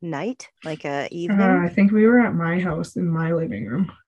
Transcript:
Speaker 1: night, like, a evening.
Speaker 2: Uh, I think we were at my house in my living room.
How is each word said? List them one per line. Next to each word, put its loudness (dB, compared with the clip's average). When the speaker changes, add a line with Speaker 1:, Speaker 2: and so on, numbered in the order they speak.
Speaker 1:
night, -8
like, -10
a -4
evening. -2
Speaker 2:
Uh, 4
I -2
think 4
we 6
were 6
at 2
my 0
house -4
in -2
my -2
living -4
room. -4